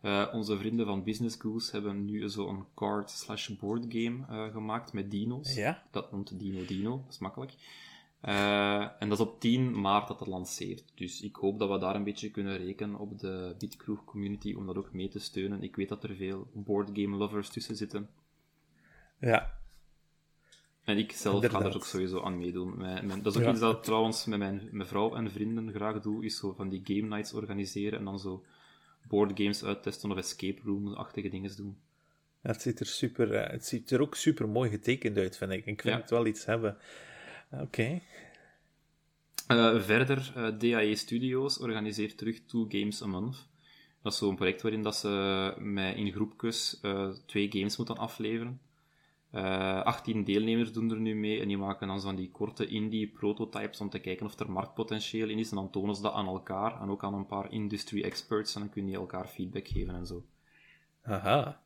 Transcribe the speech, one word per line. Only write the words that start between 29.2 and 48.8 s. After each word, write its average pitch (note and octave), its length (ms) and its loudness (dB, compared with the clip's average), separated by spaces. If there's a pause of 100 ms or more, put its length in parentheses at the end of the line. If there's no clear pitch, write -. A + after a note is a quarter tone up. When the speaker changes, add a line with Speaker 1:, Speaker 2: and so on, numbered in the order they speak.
Speaker 1:
games G2+ 240 2
uittesten G2+ 460 -2
of F#2+ 60 2
escape F#2+ 480 -2
room-achtige G2+ 640 -4
dingen F#2+ 280 -6
doen. G2+ 200 -8 (640)
Speaker 2:
Ja, B2+ 80 -2
het - 120 -2
ziet - 180 -2
er - 60 -2
super, A#2 480 2
eh, G#2+ 160 2
het - 160 -6
ziet - 240 -4
er B2+ 100 6
ook D3 140 2
super D3+ 340 4
mooi A#2 220 4
getekend G#2+ 460 2
uit, F#2 200 2
vind F#2+ 160 -4
ik. F#2 140 0
Ik G#2 140 -6
vind A2+ 140 2
Speaker 1:
Ja. A2+ 60 0
Speaker 2:
het - 100 -6
wel A#2 160 6
iets A2 180 0
hebben. A2 320 2 (760)
Oké. C#3 500 -2 (1500)
Speaker 1:
Eh, A#2 340 8
verder, B2+ 560 4
eh, A#2+ 100 -2
D G#2+ 180 -2
A A#2 160 6
E G#2+ 140 6
Studios B2+ 640 0
organiseert G#2+ 600 -2
terug A2+ 280 -4
two A2+ 220 0
games G#2 340 0
a - 40 -6
month. G2+ 420 -4 (540)
Dat G#2 100 0
is - 60 0
zo'n G2 180 4
project F#2 260 2
waarin A2 200 2
dat G#2 140 0
ze G2 600 2
met, G2 380 0
in G2+ 160 0
groepjes, G#2+ 720 -2
eh, G2 260 0 (180)
twee G2+ 260 2
games G2+ 240 2
moeten A2+ 200 -2
afleveren. A#2 640 -2 (720)